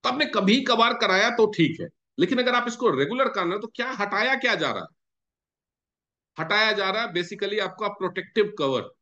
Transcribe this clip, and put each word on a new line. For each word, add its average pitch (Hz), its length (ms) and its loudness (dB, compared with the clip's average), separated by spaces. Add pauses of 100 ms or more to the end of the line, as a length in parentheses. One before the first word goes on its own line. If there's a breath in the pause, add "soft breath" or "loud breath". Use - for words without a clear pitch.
तो 233 60 0
आपने 277 160 0
कभी 214 360 2
कभार 233 320 4
कराया 202 360 2
तो 220 220 4
ठीक 160 300 0
है, 170 60 -8 (320)
लेकिन 185 200 2
अगर 247 160 2
आप 240 120 0
इसको 226 220 0
रेगुलर 214 400 0
करना 190 260 -2
है 214 60 -6
तो 226 60 -12
क्या 247 240 -6
हटाया 208 440 0
क्या 247 200 0
जा 156 160 -2
रहा 92 120 -6
है? - 160 -20 (1400)
हटाया 208 320 2
जा 190 200 0
रहा 220 120 -2
है 220 100 -8
basically 196 460 -4
आपका 196 280 -4
प्रोटेक्टिव 190 720 -2
कवर। 135 220 0 (200)